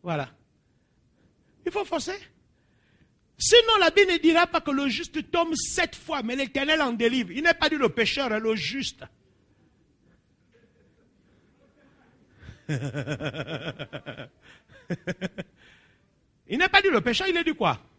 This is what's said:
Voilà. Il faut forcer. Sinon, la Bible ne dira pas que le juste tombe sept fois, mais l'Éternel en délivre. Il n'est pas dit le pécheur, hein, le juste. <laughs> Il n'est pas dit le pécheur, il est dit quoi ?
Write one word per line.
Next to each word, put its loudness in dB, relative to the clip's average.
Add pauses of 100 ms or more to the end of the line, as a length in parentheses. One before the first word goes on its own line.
Voilà. -4 (1400)
Il -4
faut -4
forcer. -4 (1200)
Sinon, 6
la 6
Bible 4
ne 2
dira 6
pas -4
que -6
le 0
juste -6
tombe 0
sept -2
fois, -6
mais -4
l'Éternel 0
en 0
délivre. 0
Il -6
n'est 4
pas 0
dit -2
le 2
pécheur, -2
hein, -2
le 0
juste. -8 (3750)
<laughs> -14 (3750)
Il -4
n'est 2
pas 6
dit 4
le 4
pécheur, -2
il 0
est -2
dit -2
quoi ? 0 (180)